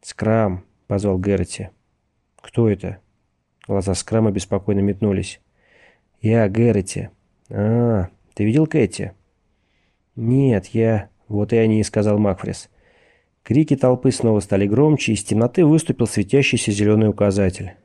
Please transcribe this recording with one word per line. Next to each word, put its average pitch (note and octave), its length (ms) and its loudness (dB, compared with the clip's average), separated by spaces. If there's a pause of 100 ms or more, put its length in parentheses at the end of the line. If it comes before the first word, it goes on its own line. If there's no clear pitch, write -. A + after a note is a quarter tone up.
"Скрам", G#2+ 640 -2 (220)
позвал G2 320 -2
Гэрроти. F#2 520 -4 (680)
"Кто - 280 0
это?" F#2+ 320 -4 (640)
Глаза G2 280 -2
Скрама A2 360 -2
беспокойно G2 500 -4
метнулись. G2 600 -2 (800)
"Я A2 280 2
Гэрроти". G2+ 640 0 (400)
"А, G#2+ 580 0 (260)
ты G2+ 100 -2
видел C3+ 220 2
Кэти?" G2+ 460 -2 (1000)
"Нет, A#2 520 0
я..." A2+ 440 0 (180)
"Вот G#2 240 -4
и A#2 40 2
они", A2 260 4
сказал G#2 360 0
Макфрис. G2 520 -4 (720)
Крики D3 340 2
толпы B2+ 360 2
снова A2 260 2
стали G2 280 0
громче, C3 460 2
из G2+ 120 -2
темноты A#2 400 0
выступил D3+ 420 2
светящийся A2+ 640 0
зеленый G#2+ 380 2
указатель. G2 640 0 (120)